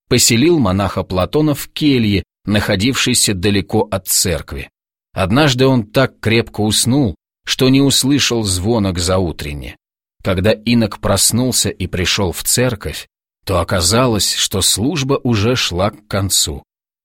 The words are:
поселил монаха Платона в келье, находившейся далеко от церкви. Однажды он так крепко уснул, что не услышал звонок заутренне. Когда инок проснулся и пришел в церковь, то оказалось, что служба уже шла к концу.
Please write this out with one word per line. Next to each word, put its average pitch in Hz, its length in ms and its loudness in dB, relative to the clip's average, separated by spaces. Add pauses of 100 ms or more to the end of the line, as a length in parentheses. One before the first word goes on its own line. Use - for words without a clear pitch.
поселил 127 520 4
монаха 98 420 0
Платона 127 540 0
в - 100 -10
келье, 113 560 2 (220)
находившейся 107 920 0
далеко 101 560 0
от 95 160 -4
церкви. - 640 -4 (420)
Однажды 127 540 2
он 127 180 2
так - 360 -2
крепко 113 400 -2
уснул, 110 560 0 (280)
что - 240 0
не 135 120 4
услышал 127 640 2
звонок 95 560 0
заутренне. 80 760 -4 (460)
Когда 95 300 0
инок 117 480 0
проснулся 110 720 0
и - 180 -6
пришел 90 420 -2
в - 140 -8
церковь, - 640 -4 (360)
то 92 140 -2
оказалось, 107 760 0
что - 300 -2
служба 135 640 -2
уже 117 320 0
шла 92 340 -2
к - 160 -14
концу. 95 560 -2 (420)